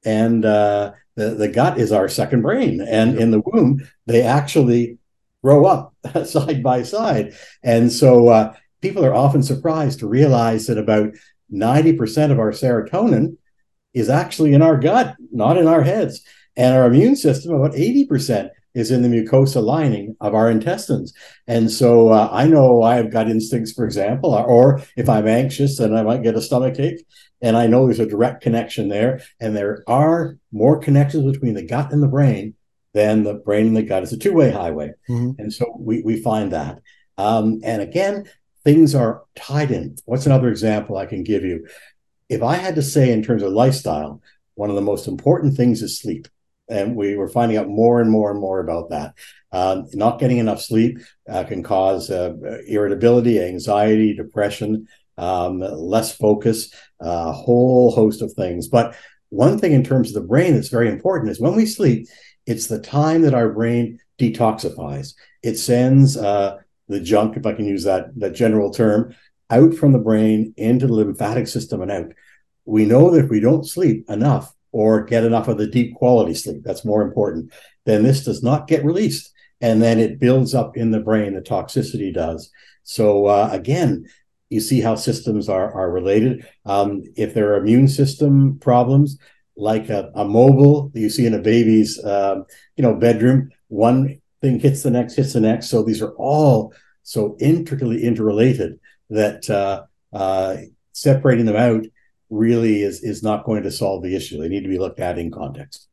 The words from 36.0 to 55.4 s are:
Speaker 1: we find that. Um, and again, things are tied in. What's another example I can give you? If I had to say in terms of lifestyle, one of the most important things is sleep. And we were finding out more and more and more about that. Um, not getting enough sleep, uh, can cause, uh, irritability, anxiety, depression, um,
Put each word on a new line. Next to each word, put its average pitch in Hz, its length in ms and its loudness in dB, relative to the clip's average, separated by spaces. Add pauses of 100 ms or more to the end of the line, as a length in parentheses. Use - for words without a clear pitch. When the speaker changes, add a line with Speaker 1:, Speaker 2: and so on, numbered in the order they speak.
Speaker 1:
we 110 180 -4
find 107 320 -4
that. 73 280 -10 (360)
Um, 110 480 -2
and 113 180 -6
again, 196 460 -6 (360)
things 147 300 6
are 117 280 0 (140)
tied 143 340 -4
in. 80 340 -6
What's 135 220 -4
another 131 220 4
example 107 480 -2
I 95 100 -8
can 95 160 -8
give 95 220 -2
you? 85 220 -6 (600)
If 113 140 -4
I 135 140 0
had 185 180 -6
to 151 80 -2
say 135 300 2
in 110 100 0
terms 110 200 -2
of 95 100 -4
lifestyle, 85 680 -4 (360)
one 104 120 -6
of 101 80 -4
the 101 60 -4
most 101 240 -6
important 139 500 -2
things 120 240 0
is - 180 -10
sleep. 85 300 -10 (400)
And 113 280 -6
we 101 200 -4
were 95 120 -6
finding 117 280 -2
out 98 120 -4
more 117 320 2
and 110 100 2
more 107 200 2
and 101 100 -6
more 95 200 -4
about 82 300 -8
that. 73 240 -10 (380)
Um, 92 420 -2
not 110 240 -2
getting 123 200 0
enough 110 220 -4
sleep, 113 380 -2 (320)
uh, 92 140 -6
can 92 180 -10
cause, 95 480 -2
uh, 90 240 -6 (320)
irritability, 110 760 2
anxiety, 104 720 0
depression, 107 760 -6 (280)
um, 90 440 -4